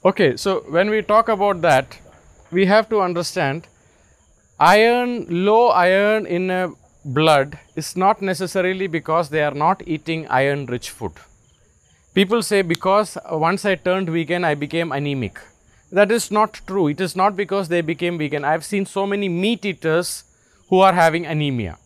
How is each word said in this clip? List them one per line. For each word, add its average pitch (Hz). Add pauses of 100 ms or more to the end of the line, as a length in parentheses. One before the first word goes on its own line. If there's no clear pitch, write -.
Okay, 170
so 190
when 180
we 214
talk 220
about 202
that, 135 (540)
we 190
have 208
to 214
understand 165 (880)
iron, 233
low 208
iron 202
in 185
a 185 (320)
blood 143 (160)
is -
not 190
necessarily 185
because 160
they 151
are 147
not 156
eating 160
iron-rich 131
food. 98 (1000)
People 202
say, 196
"Because 190 (120)
once 165
I 196
turned 185
vegan, 170
I 151
became 147
anemic." 139 (500)
That 202
is 226
not 214
true. 190
It 147
is 180
not 190
because 196
they 170
became 170
vegan. 147
I've 156
seen 196
so 196
many 202
meat 190
eaters 170 (460)
who 185
are 190
having 165
anemia. 139